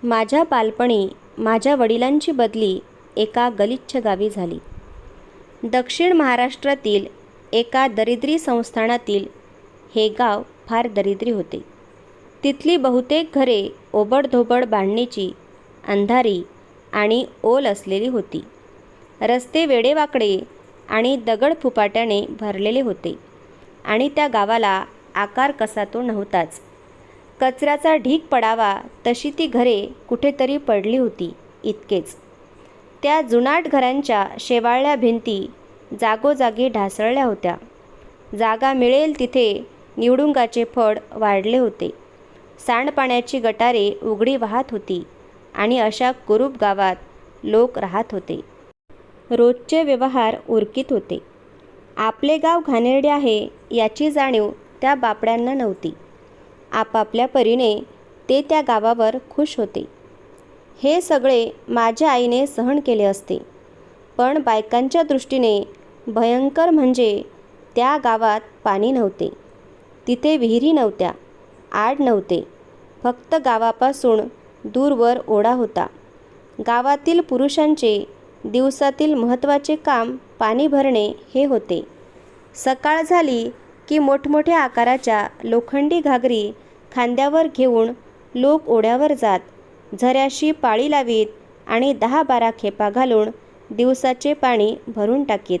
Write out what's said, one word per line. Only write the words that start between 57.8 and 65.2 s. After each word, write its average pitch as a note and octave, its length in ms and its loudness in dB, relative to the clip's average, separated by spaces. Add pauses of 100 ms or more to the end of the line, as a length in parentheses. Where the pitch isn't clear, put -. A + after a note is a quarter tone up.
ते C4+ 200 4
त्या D#4 120 2
गावावर A#3 560 2 (140)
खुश - 280 -2
होते. G3+ 260 -4 (1000)
हे D#4 180 2
सगळे B3+ 480 2 (200)
माझ्या A#3 420 2
आईने B3 360 2
सहन C#4 340 -2
केले A3+ 240 0
असते, G3 340 -2 (760)
पण C#4 260 2
बायकांच्या A#3+ 600 0
दृष्टीने C4 580 0 (460)